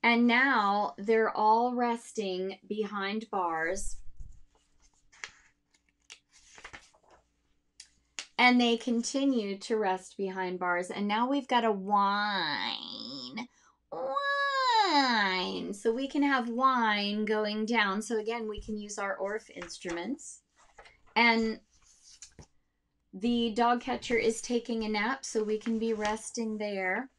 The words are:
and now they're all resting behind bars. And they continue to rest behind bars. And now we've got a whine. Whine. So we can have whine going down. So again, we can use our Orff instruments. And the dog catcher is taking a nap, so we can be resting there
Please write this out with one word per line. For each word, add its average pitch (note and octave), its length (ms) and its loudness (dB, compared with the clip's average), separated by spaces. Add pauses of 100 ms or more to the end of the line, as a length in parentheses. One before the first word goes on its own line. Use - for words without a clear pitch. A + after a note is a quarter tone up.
and A#3 240 6
now A3+ 720 4
they're A3 320 2
all A3+ 440 4
resting G3+ 920 -2
behind G#3 640 -4
bars. E3+ 680 -2 (4000)
And B3 200 8
they A#3 200 4
continue A#3 800 0
to A3+ 180 -2
rest F#3+ 400 -2
behind F#3 420 -4
bars. F3+ 320 0
And G3+ 160 -4
now A3 220 0
we've C#4 180 0
got A#3 200 2
a A3 40 4
whine. G3 1800 -2 (440)
Whine. F#4+ 1800 0
So A3+ 180 0
we C4+ 160 -2
can C#4+ 140 0
have C4+ 260 2
whine A3 760 2
going G#3+ 400 0
down. G#3 340 0
So A3+ 160 -4
again, A3 320 -4
we G#3+ 100 -8
can G#3+ 200 -8
use G#3 200 -10
our G3 200 -4
Orff G#3 360 -6
instruments. F3 840 -8 (760)
And A3+ 460 4 (1500)
the A#3 380 0
dog A#3+ 320 2
catcher B3 340 -2
is A3+ 240 0
taking A#3 440 -2
a G#3+ 40 -4
nap, G#3+ 340 0
so G#3+ 220 -2
we G#3+ 140 -2
can A3+ 200 -2
be A3+ 140 0
resting G#3+ 640 -4
there G#3 640 -2